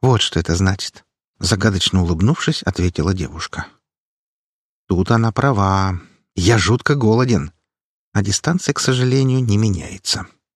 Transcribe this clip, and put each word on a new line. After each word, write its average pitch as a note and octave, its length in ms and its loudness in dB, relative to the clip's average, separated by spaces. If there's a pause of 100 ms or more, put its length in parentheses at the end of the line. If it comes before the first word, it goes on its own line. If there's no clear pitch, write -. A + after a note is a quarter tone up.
Вот B2 220 2
что - 160 -2
это E2+ 160 0
значит», F#2+ 500 -2 (360)
загадочно F#2+ 640 2
улыбнувшись, F2 600 0
ответила F2+ 500 -2
девушка. E2 540 -8 (1200)
Тут F#2 240 0
она A2+ 220 2
права. G2 680 0 (360)
Я G2+ 220 4
жутко A#2 360 0
голоден. A2+ 580 0 (600)
А G#2 100 0
дистанция, D3+ 500 -2
к - 80 -4
сожалению, B2+ 640 0
не G#2 140 2
меняется. G2 720 -2 (300)